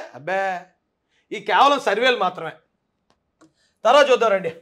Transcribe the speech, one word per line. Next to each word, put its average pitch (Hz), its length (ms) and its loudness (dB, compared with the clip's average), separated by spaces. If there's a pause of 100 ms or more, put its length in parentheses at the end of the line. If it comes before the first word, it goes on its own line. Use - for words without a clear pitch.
(140)
అబ్బే, 180 460 -6 (720)
ఈ 208 80 -10
కేవలం 247 400 2
సర్వేలు 240 360 0
మాత్రమే. 180 360 -6 (1300)
తర్వాత 262 260 4
చూద్దాం 226 200 2
రండి, 185 320 -4